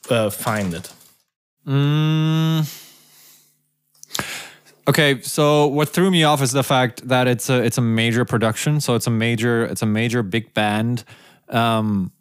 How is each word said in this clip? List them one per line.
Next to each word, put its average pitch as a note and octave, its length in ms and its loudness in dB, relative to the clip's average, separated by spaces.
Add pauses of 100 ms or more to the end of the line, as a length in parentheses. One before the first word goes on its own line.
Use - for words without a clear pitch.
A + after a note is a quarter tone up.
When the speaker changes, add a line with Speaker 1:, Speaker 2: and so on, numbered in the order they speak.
Speaker 1:
uh, A2+ 200 2
find G2+ 440 -4
it. F2 200 -12 (720)
Speaker 2:
Mm. D#3 1040 0 (2250)
Okay, C#3+ 340 2
so D3 460 2
what D3 220 0
threw F#3 220 2
me E3 120 4
off D3 200 2
is A#2+ 80 0
the C3 120 0
fact B2+ 440 0
that B2+ 200 2
it's B2 220 -2
a, B2+ 140 2
it's A2+ 140 -2
a - 40 2
major A#2 420 2
production. A#2 580 0
So B2+ 120 -2
it's A2+ 140 -2
a A#2+ 40 0
major, A#2 540 0
it's - 160 -6
a A2+ 60 0
major A2+ 340 0
big A2 320 -4
band, A2 520 -2 (440)
um, A2 720 0